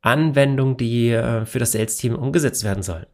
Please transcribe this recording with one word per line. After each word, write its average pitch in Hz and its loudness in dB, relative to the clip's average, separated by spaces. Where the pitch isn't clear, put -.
Anwendung, 135 2
die, 117 2
äh, 113 0
für 120 -6
das 117 0
Sales-Team 113 -2
umgesetzt 139 -2
werden 98 -2
soll. 87 -8